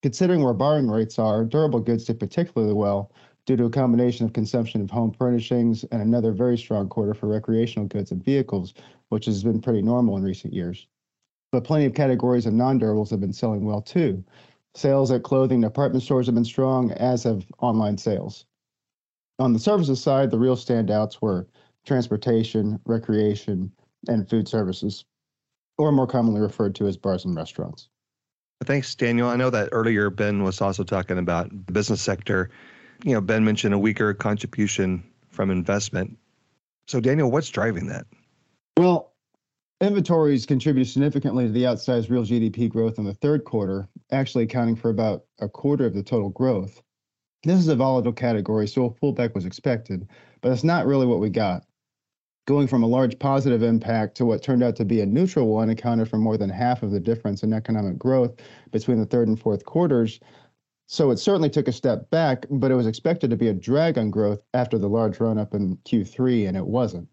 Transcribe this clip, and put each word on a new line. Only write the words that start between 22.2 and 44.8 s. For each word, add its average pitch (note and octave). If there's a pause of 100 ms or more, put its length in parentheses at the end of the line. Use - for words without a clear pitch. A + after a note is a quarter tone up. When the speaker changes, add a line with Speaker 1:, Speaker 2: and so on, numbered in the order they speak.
Speaker 1:
recreation, G#2 (380)
and G#2+
food A2
services, G2+ (720)
or D3+
more C3+
commonly A#2
referred G2+
to G#2
as F2+
bars F#2
and F2+
restaurants. - (760)
Speaker 2:
Thanks, C#3
Daniel. A#2+
I A#2+
know B2+
that G#2+
earlier A2
Ben G2+
was F#2+
also G2
talking F#2
about F2 (160)
the F2
business G#2
sector. F#2+ (540)
You C#3+
know, A2
Ben A2
mentioned G#2+
a G2+
weaker G#2
contribution G2+ (260)
from G2
investment. F#2 (720)
So, C3
Daniel, C3
what's D3
driving G#2+
that? - (680)
Speaker 1:
Well, F3 (680)
inventories E3
contribute C3
significantly C3+
to A2
the B2
outsized A#2+
real B2
G A#2
D A2
P A2+
growth A2+
in G#2
the G2
third D3
quarter, G2 (220)
actually C3
accounting A#2
for A2+